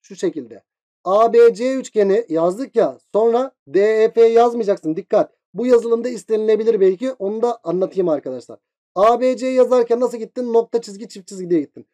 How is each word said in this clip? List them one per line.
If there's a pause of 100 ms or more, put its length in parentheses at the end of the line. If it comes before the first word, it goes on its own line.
Şu
şekilde. (420)
A
B
C
üçgeni
yazdık
ya, (140)
sonra (140)
D
E
F
yazmayacaksın.
Dikkat. (220)
Bu
yazılımda
istenilebilir
belki.
Onu
da
anlatayım
arkadaşlar. (360)
A
B
C
yazarken
nasıl
gittin?
Nokta
çizgi
çift
çizgi
diye
gittin.